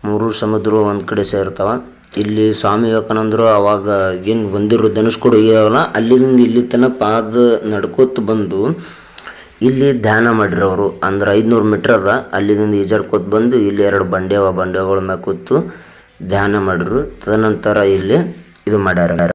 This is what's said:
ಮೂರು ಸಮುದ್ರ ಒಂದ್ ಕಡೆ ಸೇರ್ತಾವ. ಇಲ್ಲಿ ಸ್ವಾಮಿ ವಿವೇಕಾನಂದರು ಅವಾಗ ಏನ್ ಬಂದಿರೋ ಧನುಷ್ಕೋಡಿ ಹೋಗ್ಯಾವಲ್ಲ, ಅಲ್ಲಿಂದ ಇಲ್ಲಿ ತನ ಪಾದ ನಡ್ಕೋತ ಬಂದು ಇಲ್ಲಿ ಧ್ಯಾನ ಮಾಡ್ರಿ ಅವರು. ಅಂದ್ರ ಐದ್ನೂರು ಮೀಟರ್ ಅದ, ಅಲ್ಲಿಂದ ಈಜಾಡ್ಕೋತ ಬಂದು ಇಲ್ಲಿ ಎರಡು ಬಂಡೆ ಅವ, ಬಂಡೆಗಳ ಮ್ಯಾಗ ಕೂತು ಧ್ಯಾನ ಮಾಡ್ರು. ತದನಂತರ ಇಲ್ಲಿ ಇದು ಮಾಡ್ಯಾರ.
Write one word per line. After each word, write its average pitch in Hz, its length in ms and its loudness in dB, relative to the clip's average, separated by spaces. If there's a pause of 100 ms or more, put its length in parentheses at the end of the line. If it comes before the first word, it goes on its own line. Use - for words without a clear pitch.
ಮೂರು 107 260 -2
ಸಮುದ್ರ 107 420 -2
ಒಂದ್ 104 300 0
ಕಡೆ 104 200 -4
ಸೇರ್ತಾವ. 98 580 -2 (360)
ಇಲ್ಲಿ 107 360 0
ಸ್ವಾಮಿ 110 360 0
ವಿವೇಕಾನಂದರು 110 580 0
ಅವಾಗ 104 420 2 (360)
ಏನ್ 107 280 -2
ಬಂದಿರೋ 107 360 2
ಧನುಷ್ಕೋಡಿ 110 480 2
ಹೋಗ್ಯಾವಲ್ಲ, 110 400 4
ಅಲ್ಲಿಂದ 127 640 2
ಇಲ್ಲಿ 120 240 4
ತನ 123 240 0
ಪಾದ 110 500 -2 (280)
ನಡ್ಕೋತ 107 540 0
ಬಂದು 107 760 -4 (680)
ಇಲ್ಲಿ 131 400 2
ಧ್ಯಾನ 110 300 2
ಮಾಡ್ರಿ 98 300 0
ಅವರು. 95 420 -2
ಅಂದ್ರ 101 280 0
ಐದ್ನೂರು 110 340 2
ಮೀಟರ್ 107 260 0
ಅದ, 107 420 0
ಅಲ್ಲಿಂದ 104 400 0
ಈಜಾಡ್ಕೋತ 101 480 0
ಬಂದು 113 360 0
ಇಲ್ಲಿ 101 260 0
ಎರಡು 101 220 2
ಬಂಡೆ 92 300 -2
ಅವ, 98 160 2
ಬಂಡೆಗಳ 95 480 -2
ಮ್ಯಾಗ 95 200 -6
ಕೂತು 101 560 -4 (520)
ಧ್ಯಾನ 101 300 0
ಮಾಡ್ರು. 95 640 -4
ತದನಂತರ 107 580 0
ಇಲ್ಲಿ 98 580 0 (320)
ಇದು 104 100 0
ಮಾಡ್ಯಾರ. 90 340 0 (240)